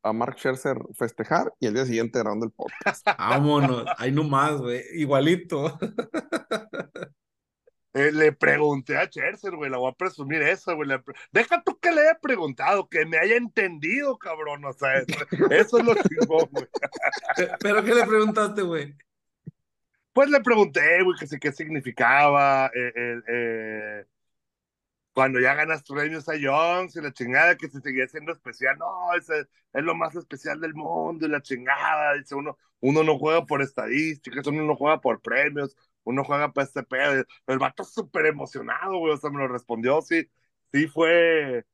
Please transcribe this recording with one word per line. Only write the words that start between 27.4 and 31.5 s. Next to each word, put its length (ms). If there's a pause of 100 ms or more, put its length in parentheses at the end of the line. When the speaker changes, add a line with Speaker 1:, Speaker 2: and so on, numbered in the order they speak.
Speaker 3:
que 120
se 120
seguía 260
siendo 260
especial. 460
"No, 360
ese 260 (320)
es 100
lo 100
más 220
especial 440
del 140
mundo", 540
y 20
la 140
chingada, 720